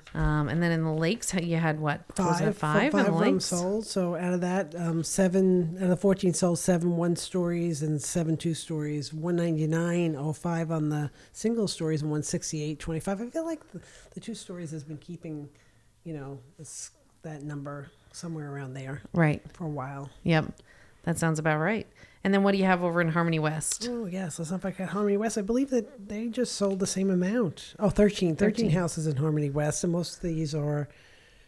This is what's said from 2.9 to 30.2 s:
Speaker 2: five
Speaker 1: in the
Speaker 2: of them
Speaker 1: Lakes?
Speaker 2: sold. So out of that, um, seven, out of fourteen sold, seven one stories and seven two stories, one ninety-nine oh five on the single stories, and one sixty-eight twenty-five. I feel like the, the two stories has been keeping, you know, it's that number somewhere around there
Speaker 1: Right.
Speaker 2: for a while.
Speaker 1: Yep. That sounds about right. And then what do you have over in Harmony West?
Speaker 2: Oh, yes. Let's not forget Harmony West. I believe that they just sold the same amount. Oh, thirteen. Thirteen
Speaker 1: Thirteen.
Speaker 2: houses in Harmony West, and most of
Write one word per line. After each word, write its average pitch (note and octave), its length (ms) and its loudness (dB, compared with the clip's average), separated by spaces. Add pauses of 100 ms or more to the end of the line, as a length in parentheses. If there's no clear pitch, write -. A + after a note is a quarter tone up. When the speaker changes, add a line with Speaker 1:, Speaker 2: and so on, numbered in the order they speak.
Speaker 2:
five - 20 2
Speaker 1:
in D4+ 120 4
the E3 60 4
Speaker 2:
of E3 80 4
them A3+ 140 4
Speaker 1:
Lakes? F#3+ 100 0
Speaker 2:
sold. F#3+ 420 -2
So F3 300 0
out F3+ 160 -2
of F3+ 80 0
that, F3+ 340 -2
um, E3 300 -2
seven, F#3 760 4
out F#3 100 2
of F3+ 100 2
fourteen F#3+ 340 4
sold, F3 240 2
seven F3 380 2
one E3+ 180 2
stories E3+ 680 0
and D#3 200 0
seven D#3+ 340 0
two E3+ 180 -2
stories, D3+ 580 -4
one E3 240 -2
ninety-nine E3 800 2
oh D3 160 -2
five E3 400 -2
on D#3 160 0
the D3 240 -2 (200)
single A3 360 0
stories, D#3+ 340 -2
and D3+ 80 -2
one D3+ 140 -2
sixty-eight D#3 560 -4
twenty-five. F3+ 400 -4
I A#3+ 60 -6
feel D#4+ 180 -4
like D#4+ 280 -8
the, F3+ 80 -14 (340)
the F3+ 60 -12
two A3+ 140 -10
stories F3 380 -10
has D#3 100 -8
been D3+ 160 -12
keeping, D#3 500 -12 (540)
you E3 120 -10
know, C#3 260 -10 (180)
it's - 320 -14 (320)
that D#3 220 -12
number C#3+ 440 -10 (220)
somewhere D#3 400 -8
around C#3 240 -8
there C3+ 280 -8 (100)
Speaker 1:
Right. D#3+ 300 4 (100)
Speaker 2:
for - 120 -10
a D#3+ 60 -4
while. C#3 400 -8 (140)
Speaker 1:
Yep. D#3+ 360 2 (440)
That E3 140 -2
sounds D#3+ 220 0
about D#3 180 2
right. F#3+ 280 -2 (380)
And G3 80 2
then G3 120 6
what G3+ 80 4
do G3 60 2
you F#3+ 60 2
have F3+ 200 4
over F3 160 2
in E3 80 2
Harmony E3 320 2
West? D#3 500 -2
Speaker 2:
Oh, A#3 160 -4
yes. F3+ 320 -6
Let's E3 140 -6
not F#3 100 -4
forget F#3 280 -4
Harmony G3+ 260 2
West. G#3+ 200 -2
I A3 60 0
believe B3 280 0
that G#3+ 380 -4
they G#3+ 200 -6
just A#3 260 -2
sold G3 240 0
the F#3+ 80 0
same F#3+ 240 2
amount. F#3 680 0
Oh, G#3 100 4
thirteen. G3 460 4
Thirteen G#3+ 300 4
Speaker 1:
Thirteen. F3 40 2
Speaker 2:
houses D#3+ 380 2
in C#3+ 80 0
Harmony D3+ 340 2
West, D3 320 0
and F3 100 2
most E3+ 260 -2
of - 40 -12